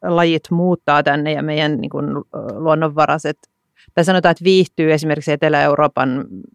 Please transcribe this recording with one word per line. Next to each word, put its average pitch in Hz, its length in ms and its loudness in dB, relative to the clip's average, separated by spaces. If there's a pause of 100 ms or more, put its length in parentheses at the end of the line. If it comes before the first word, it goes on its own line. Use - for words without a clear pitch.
lajit 170 480 0
muuttaa 170 520 0
tänne 147 300 0
ja 143 100 -4
meidän, 151 340 -2
niin - 140 -8
kuin, 143 260 -6
ö, 143 40 -8 (340)
luonnonvaraiset, 156 840 -2 (560)
tai 170 100 2
sanotaan, 180 260 2
että 165 140 -2
viihtyy 175 480 2
esimerkiksi 151 400 -2
Etelä-Euroopan 143 920 0 (300)